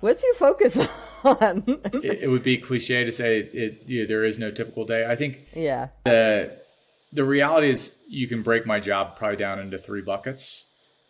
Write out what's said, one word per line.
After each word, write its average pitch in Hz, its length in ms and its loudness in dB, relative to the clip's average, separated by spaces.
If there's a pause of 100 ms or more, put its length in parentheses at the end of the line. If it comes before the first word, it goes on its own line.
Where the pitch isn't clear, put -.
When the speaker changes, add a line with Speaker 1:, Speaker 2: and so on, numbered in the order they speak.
Speaker 1:
What 208 200 2
do 523 60 0
you 494 80 4
focus 370 420 4 (260)
<laughs> - 220 -8
on? 214 400 4 (280)
Speaker 2:
it, 240 300 -4
it 139 80 0
would 127 120 2
be 127 160 2
cliche 123 460 -2
to 117 80 -4
say 113 280 0
it, 110 480 -8
you 123 140 -4
know, 104 40 -4
there 110 180 0
is 110 140 0
no 107 120 -6
typical 110 340 -8
day. 113 220 -2
I 117 100 0
think 139 380 -6
Speaker 1:
Yeah. 135 340 -4 (160)
Speaker 2:
the, 110 520 4 (560)
the 143 120 0
reality 143 460 4
is - 220 -4 (140)
you 131 220 -6
can 117 140 -4
break 113 240 0
my 104 140 0
job 98 360 -2
probably 104 200 -4
down 98 220 -4
into 95 200 -10
three 101 240 -10
buckets. 98 640 -10 (420)